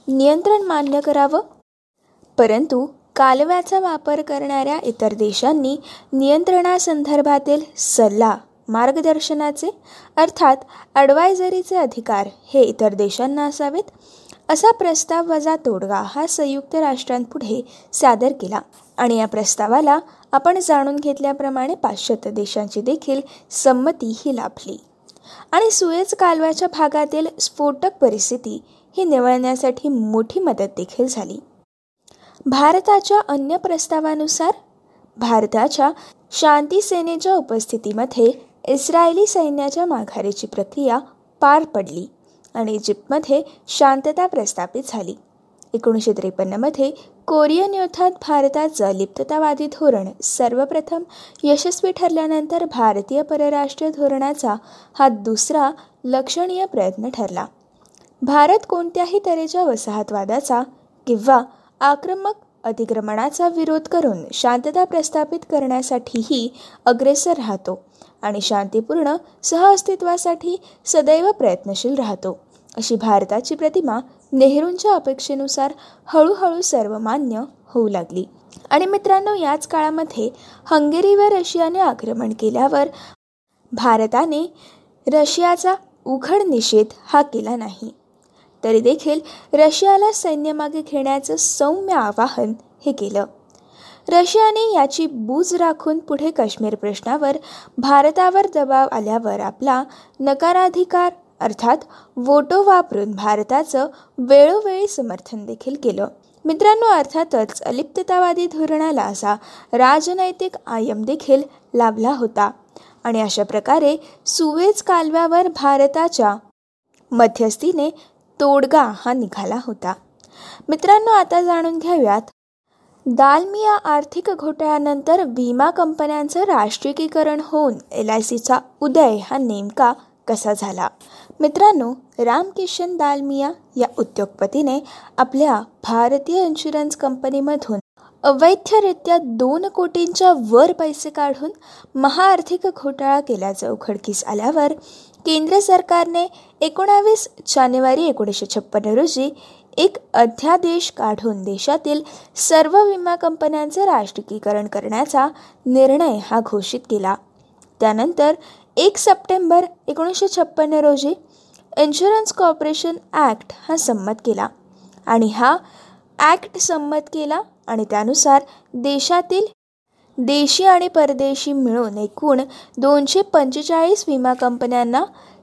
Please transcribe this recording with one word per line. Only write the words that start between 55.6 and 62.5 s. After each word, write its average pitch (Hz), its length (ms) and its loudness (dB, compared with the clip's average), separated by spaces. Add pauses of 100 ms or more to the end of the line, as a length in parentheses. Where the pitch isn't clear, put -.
लक्षणीय 339 600 -2
प्रयत्न 214 440 -4
ठरला. 190 360 -8 (760)
भारत 294 480 4
कोणत्याही 349 560 -2
तऱ्हेच्या 330 380 -2
वसाहतवादाचा 220 960 -2 (460)
किंवा 240 340 4 (400)
आक्रमक 370 540 -2 (280)